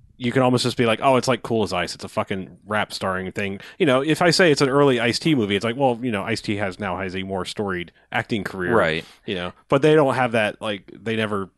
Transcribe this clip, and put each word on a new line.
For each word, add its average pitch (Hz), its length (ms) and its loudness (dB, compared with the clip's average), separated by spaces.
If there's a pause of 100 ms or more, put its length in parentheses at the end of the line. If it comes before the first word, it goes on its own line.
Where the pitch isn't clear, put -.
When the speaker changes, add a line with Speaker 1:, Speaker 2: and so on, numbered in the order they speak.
(180)
Speaker 1:
you 123 140 -2
can 131 100 4
almost 127 220 4
just 120 120 -2
be 123 80 2
like, 110 180 2
"Oh, 135 140 4
it's, 120 120 0
like, 123 140 0
Cool 113 200 0
as 92 100 -2
Ice. 87 220 -4
It's - 100 -14
a 95 40 -12
fucking 95 580 -6
rap 104 260 -2
starring 92 400 -4
thing." 98 260 -6 (200)
You 190 80 2
know, 131 160 4
if 151 180 0
I 175 80 4
say 165 240 4
it's 139 80 2
an 143 80 4
early 135 320 4
Ice-T 120 340 2
movie, 101 220 2
it's 98 80 -2
like, 117 120 -2
well, 127 260 0
you 127 80 -4
know, 101 120 -2
Ice-T 110 340 -4
has, 98 220 -4
now 92 200 -4
has 95 180 -6
a 95 60 -6
more 95 240 -6
storied 92 440 -6 (220)
acting 113 320 -4
career. 95 320 -2
Speaker 2:
Right. 82 260 2 (220)
Speaker 1:
You 101 120 -6
know, 90 160 -8 (180)
but 139 100 2
they 151 140 4
don't 139 200 4
have 123 180 0
that, 107 280 0
like, 104 320 -8
they 113 240 -6
never 104 400 -4